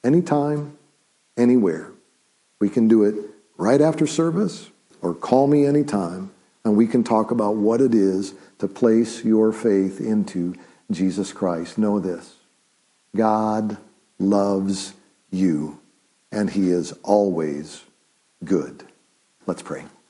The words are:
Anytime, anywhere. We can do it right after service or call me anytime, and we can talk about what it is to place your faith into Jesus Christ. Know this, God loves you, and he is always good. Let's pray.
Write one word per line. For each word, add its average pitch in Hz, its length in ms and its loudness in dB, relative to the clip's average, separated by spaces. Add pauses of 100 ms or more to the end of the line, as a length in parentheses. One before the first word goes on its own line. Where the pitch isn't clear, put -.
Anytime, 147 720 0 (600)
anywhere. 113 540 2 (680)
We 104 80 0
can 113 220 2
do 110 140 6
it 104 120 0 (400)
right 117 240 2
after 156 260 4
service 165 640 -2 (320)
or 87 120 -2
call 131 340 2
me 143 180 4
anytime, 101 680 -2 (340)
and 107 100 4
we 113 100 6
can 113 200 0
talk 110 260 0
about 110 240 -2
what 110 240 0
it 127 160 4
is 95 380 0 (260)
to 101 80 -4
place 113 560 0
your 110 300 2
faith 98 480 0
into 92 540 -4 (360)
Jesus 92 400 -2
Christ. 85 460 -6
Know 104 240 0
this, 85 340 -10 (800)
God 107 600 -2 (420)
loves 98 760 -2 (380)
you, 80 480 -2 (540)
and 104 160 -2
he 95 200 0
is 87 220 -2 (100)
always 82 800 -2 (640)
good. 80 380 -4 (640)
Let's 87 160 -6
pray. - 240 -12 (240)